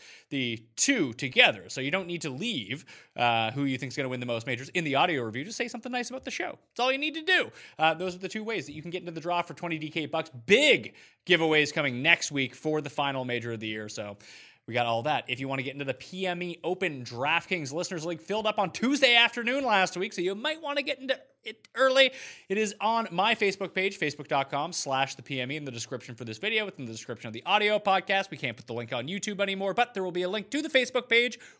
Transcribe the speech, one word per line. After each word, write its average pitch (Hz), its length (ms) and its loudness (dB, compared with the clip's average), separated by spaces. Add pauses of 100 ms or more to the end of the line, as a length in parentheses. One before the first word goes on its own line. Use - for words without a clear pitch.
(300)
the 120 340 -2 (100)
two 180 380 2
together. 127 560 4
So 135 120 -8
you 139 120 -2
don't 185 160 -2
need 175 140 -6
to 156 80 -4
leave, 139 540 -6 (300)
uh, 117 380 2
who 143 140 -2
you 131 120 -2
think's 123 180 -8
gonna 135 120 -2
win 127 100 -4
the 123 80 -6
most 117 220 -4
majors 127 220 -6
in 175 120 -2
the 139 140 0
audio 151 260 4
review. 117 220 -4
Just 220 120 -10
say 240 120 -4
something 240 240 -10
nice 247 180 -4
about 254 140 -12
the 247 80 -8
show. - 260 -8 (120)
That's - 100 -8
all 254 100 2
you 269 80 0
need 294 160 -4
to 320 80 -8
do. 339 300 2 (260)
Uh, 160 160 4
those 175 220 -6
are - 20 -14
the 185 100 -8
two 214 140 -8
ways 208 240 -4
that 143 60 -12
you 151 100 -12
can 170 80 -10
get 170 120 -8
into 170 100 -10
the 160 80 -8
draw 175 220 -2
for 160 120 -8
twenty 170 240 -6
D 151 120 -8
K 156 160 -4
bucks. 160 240 -4 (160)
Big 208 480 6 (300)
giveaways 156 480 4
coming 135 300 -2
next 160 300 2
week 135 240 -2
for 156 240 -2
the 151 100 -10
final 135 340 -2
major 120 280 -4
of 110 80 -6
the 110 80 -6
year. 107 200 -6
So 104 280 -10 (500)
we 110 80 -8
got 120 120 4
all 117 180 0
that. 143 240 0
If 127 100 -2
you 135 80 -6
wanna 135 160 -4
get 135 120 -6
into 143 100 -6
the 135 100 -2
P 185 320 -8
M 175 160 -2
E 175 220 -8
Open 170 400 -2
DraftKings 139 680 -2
Listeners 165 320 -4
League, 165 160 -6
filled 208 260 -4
up 208 120 0
on 190 140 0
Tuesday 247 420 4
afternoon 240 500 4
last 196 320 4
week, 202 160 -2
so - 80 -6
you 185 140 0
might 302 260 -4
wanna 285 220 -2
get 269 160 -4
into 262 180 -2 (280)
it 220 320 -16
early. 262 340 8 (380)
It 190 100 2
is 214 220 0
on 226 320 4
my 202 240 4
Facebook 196 360 0
page, 196 260 0
facebook 147 280 -2
dot 139 240 2
com 151 220 -2
slash 135 420 0
the - 80 -16
P 135 180 -6
M 127 120 -4
E, 151 40 -6
in 151 80 -8
the 135 60 -6
description 120 460 -10
for - 80 -12
this 110 140 -8
video, 214 260 0
within 185 200 -10
the 113 80 -8
description 113 360 -10
of 110 40 -8
the 127 140 -10
audio 208 320 4
podcast. 196 520 2
We 143 80 -12
can't 120 180 -4
put - 100 -20
the 117 80 -6
link 117 180 -6
on 123 140 -4
YouTube 190 340 -4
anymore, 196 320 0
but 240 220 2
there 190 80 -2
will 185 80 -2
be 175 120 -2
a 180 60 0
link 208 220 -4
to 294 100 0
the 302 80 -4
Facebook 254 400 2
page 233 300 4 (220)